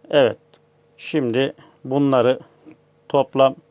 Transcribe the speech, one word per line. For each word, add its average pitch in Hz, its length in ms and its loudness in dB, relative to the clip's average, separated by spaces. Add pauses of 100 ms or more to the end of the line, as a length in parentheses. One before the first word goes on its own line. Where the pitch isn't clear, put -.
(100)
Evet. 127 280 0 (580)
Şimdi 131 580 -4 (300)
bunları 131 560 0 (680)
toplam 135 480 0 (140)